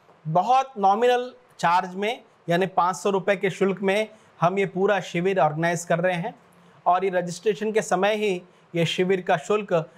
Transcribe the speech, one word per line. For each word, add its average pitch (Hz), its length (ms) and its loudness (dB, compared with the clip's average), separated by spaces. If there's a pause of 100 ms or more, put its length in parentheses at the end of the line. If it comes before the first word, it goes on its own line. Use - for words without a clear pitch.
(280)
बहुत 247 500 2
नॉमिनल 247 560 2 (240)
चार्ज 180 360 0
में, 214 280 -4 (260)
यानी 175 180 2
पाँच 180 300 0
सौ 208 140 -2
रुपये 196 260 0
के 190 140 -2
शुल्क 190 320 -2
में 208 260 0 (320)
हम 180 180 2
ये 196 80 0
पूरा 196 340 0
शिविर 185 400 -2
ऑर्गेनाइज 165 440 0
कर 170 140 0
रहे 180 180 0
हैं 214 180 -6 (520)
और 185 180 2
ये 196 60 -2
रजिस्ट्रेशन 180 600 -2
के 208 100 2
समय 196 320 0
ही 202 280 -2 (320)
ये 165 120 0
शिविर 185 340 0
का 180 160 2
शुल्क 190 600 -2